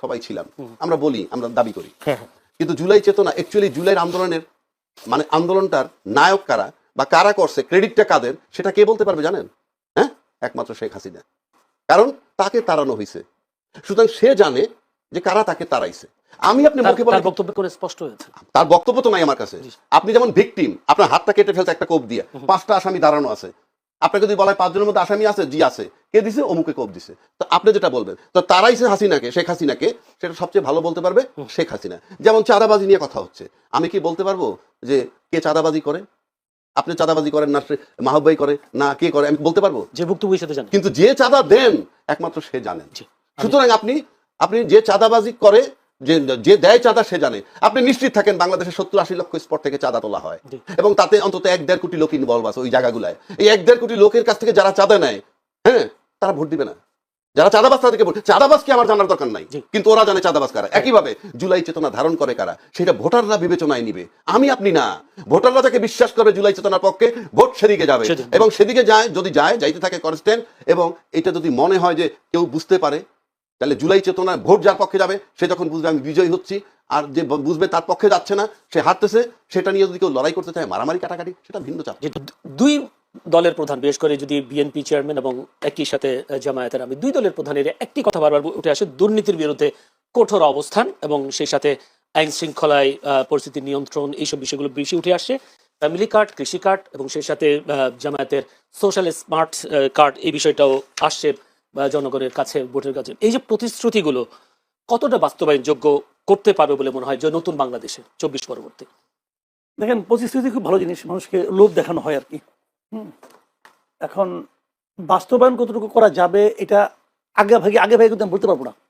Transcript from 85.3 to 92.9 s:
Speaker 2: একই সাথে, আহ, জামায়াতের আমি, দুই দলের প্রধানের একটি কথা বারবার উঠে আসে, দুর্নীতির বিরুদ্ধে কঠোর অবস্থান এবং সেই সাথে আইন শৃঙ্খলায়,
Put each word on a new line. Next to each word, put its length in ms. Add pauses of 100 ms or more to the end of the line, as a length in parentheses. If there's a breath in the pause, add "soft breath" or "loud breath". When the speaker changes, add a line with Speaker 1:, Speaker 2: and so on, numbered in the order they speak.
Speaker 2:
একই 240
সাথে, 440
আহ, 80
জামায়াতের 440
আমি, 140
দুই 160
দলের 200
প্রধানের 360
একটি 380
কথা 140
বারবার 260
উঠে 260
আসে, 140
দুর্নীতির 520
বিরুদ্ধে 340 (420 soft breath)
কঠোর 280
অবস্থান 500 (100)
এবং 300
সেই 160
সাথে 280 (380 soft breath)
আইন 180
শৃঙ্খলায়, 720